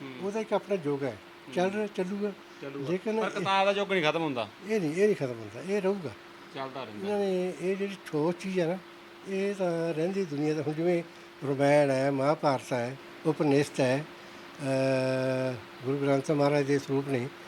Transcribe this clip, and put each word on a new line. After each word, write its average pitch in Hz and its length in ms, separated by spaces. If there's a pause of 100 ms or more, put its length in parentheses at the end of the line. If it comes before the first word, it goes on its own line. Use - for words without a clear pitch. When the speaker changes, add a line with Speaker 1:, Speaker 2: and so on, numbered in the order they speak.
Speaker 1:
ਹੂੰ। 135 200
Speaker 2:
ਉਹਦਾ 202 180
ਇੱਕ 214 140
ਆਪਣਾ 202 320
ਯੁੱਗ 143 180
ਹੈ। 135 60
Speaker 1:
ਹੂੰ। - 440
Speaker 2:
ਚੱਲ 180 180
ਰਿਹਾ, 208 160
ਚੱਲੂਗਾ। 202 440 (300)
Speaker 1:
ਚੱਲੂਗਾ। 139 300
Speaker 2:
ਲੇਕਿਨ 220 300
Speaker 1:
ਪਰ 196 60
Speaker 2:
ਇਹ 202 40
Speaker 1:
ਕਿਤਾਬ 196 340
ਦਾ 202 60
ਯੁੱਗ 196 200
ਨਹੀਂ 185 120
ਖਤਮ 151 180
ਹੁੰਦਾ। 120 280 (200)
Speaker 2:
ਇਹ 220 120
ਨਹੀਂ, 151 120
ਇਹ 190 120
ਨਹੀਂ 208 100
ਖਤਮ 127 240
ਹੁੰਦਾ, 107 220
ਇਹ 196 200
ਰਹੂਗਾ। 185 300 (440)
Speaker 1:
ਚੱਲਦਾ 135 280
ਰਹਿੰਦਾ। 107 240
Speaker 2:
ਇਹਨਾਂ 208 120
ਨੇ 185 420
ਇਹ 185 140
ਜਿਹੜੀ 196 300
ਠੋਸ 160 340
ਚੀਜ਼ 185 200
ਹੈ 170 60
ਨਾ, 175 120 (500)
ਇਹ 196 280
ਤਾਂ 170 380
ਰਹਿੰਦੀ 185 320
ਦੁਨੀਆ 151 280
ਦਾ। 156 80
ਹੁਣ 151 120
ਜਿਵੇਂ 170 300 (440)
ਰਾਮਾਇਣ 143 440
ਹੈ, 135 200
ਮਹਾਭਾਰਤ 139 600
ਹੈ, 123 240 (280)
ਉਪਨਿਸ਼ਦ 147 540
ਹੈ, 139 260 (560)
ਅਹ, 131 1200
ਗੁਰੂ 135 120
ਗ੍ਰੰਥ 139 280
ਸਾਹਿਬ 147 160
ਮਹਾਰਾਜ 143 240
ਦੇ 139 140
ਸਰੂਪ 139 280
ਨੇ, 131 200 (200)